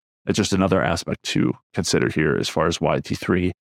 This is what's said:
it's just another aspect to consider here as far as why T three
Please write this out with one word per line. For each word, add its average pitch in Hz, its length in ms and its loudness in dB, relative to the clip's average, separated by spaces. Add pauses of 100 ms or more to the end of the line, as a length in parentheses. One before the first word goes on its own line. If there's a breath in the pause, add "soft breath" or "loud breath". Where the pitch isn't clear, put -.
(260)
it's 101 100 0
just 101 160 2
another 92 300 2
aspect - 420 -4
to - 300 0 (180)
consider 62 360 0
here 78 280 0
as - 120 -2
far 80 180 0
as 82 140 -2
why 76 200 0
T - 140 -6
three 90 460 0